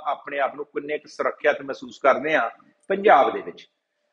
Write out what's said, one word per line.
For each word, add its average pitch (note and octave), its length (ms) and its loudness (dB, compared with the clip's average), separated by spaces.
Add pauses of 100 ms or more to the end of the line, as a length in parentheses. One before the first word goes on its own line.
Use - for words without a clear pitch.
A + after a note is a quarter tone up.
(100)
ਆਪਣੇ C#3+ 280 -8
ਆਪ C3+ 160 -2
ਨੂੰ D3 100 -12
ਕਿੰਨੇ D3 340 -8
ਕੁ A#2 100 -14
ਸੁਰੱਖਿਅਤ C3+ 540 -2
ਮਹਿਸੂਸ B2+ 400 -12
ਕਰਦੇ C3+ 340 2
ਹਾਂ A#2+ 120 0 (420)
ਪੰਜਾਬ F#3+ 420 4
ਦੇ G2+ 80 -8
ਵਿੱਚ। - 260 -16 (460)